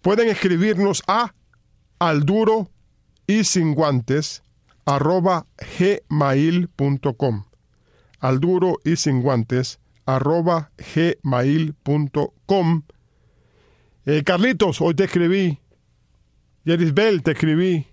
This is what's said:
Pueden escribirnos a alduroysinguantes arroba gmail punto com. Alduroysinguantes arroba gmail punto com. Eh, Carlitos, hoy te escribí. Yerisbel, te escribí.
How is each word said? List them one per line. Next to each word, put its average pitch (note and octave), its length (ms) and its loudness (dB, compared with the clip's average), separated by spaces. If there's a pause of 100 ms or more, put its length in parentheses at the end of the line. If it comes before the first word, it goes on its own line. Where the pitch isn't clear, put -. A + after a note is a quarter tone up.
Pueden G#3 280 2
escribirnos G3 800 0
a A3 260 0 (1900)
alduroysinguantes D3+ 1120 0 (440)
arroba E3 600 0 (320)
gmail D#3+ 920 0
punto C#3 460 -2
com. A2 300 -2 (760)
Alduroysinguantes C3+ 1600 0 (280)
arroba D#3 640 0 (240)
gmail D3+ 800 0
punto D3 580 -2 (140)
com. E3+ 360 2 (1200)
Eh, D3 180 0
Carlitos, F#3+ 560 0
hoy D#3 140 2
te F#3+ 100 0
escribí. F3 540 0 (1040)
Yerisbel, E3+ 580 2
te D#3+ 100 0
escribí. D#3+ 600 0